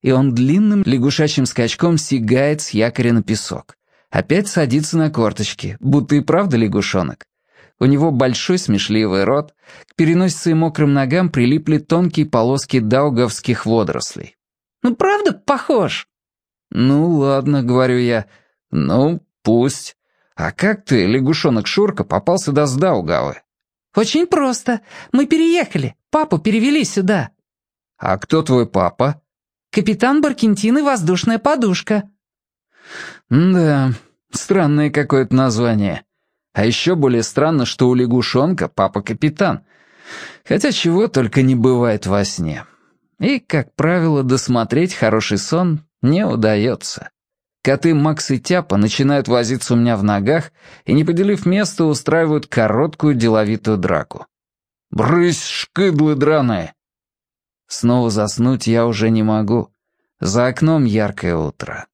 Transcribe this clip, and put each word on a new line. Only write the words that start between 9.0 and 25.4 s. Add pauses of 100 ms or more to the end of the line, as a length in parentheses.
рот, (340)
к
переносице
и
мокрым
ногам
прилипли
тонкие
полоски
даугавских
водорослей. (440)
«Ну
правда
похож?» (640)
«Ну
ладно», —
говорю
я, — (460)
«ну (220)
пусть. (380)
А
как
ты,
лягушонок
Шурка,
попал
сюда
с
Даугавы?» (540)
«Очень
просто. (300)
Мы
переехали. (140)